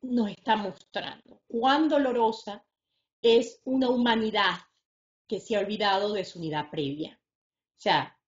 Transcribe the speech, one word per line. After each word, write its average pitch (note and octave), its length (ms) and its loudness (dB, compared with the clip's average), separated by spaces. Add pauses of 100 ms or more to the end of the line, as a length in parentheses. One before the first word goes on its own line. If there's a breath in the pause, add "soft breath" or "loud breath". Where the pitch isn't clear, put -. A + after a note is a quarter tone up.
nos A#3+ 280 0
está A3 260 -2
mostrando. - 880 -10
Cuán C4+ 420 2
dolorosa A#3+ 720 0 (600)
es A#3+ 420 4
una C4 240 0
humanidad A3 720 2 (680)
que G3+ 140 -4
se - 160 -2
ha G3+ 40 2
olvidado G3+ 520 0
de F#3+ 140 -4
su - 120 -16
unidad D3+ 320 -6
previa. D3+ 480 -6 (600)
O - 20 -20
sea, D#3 480 0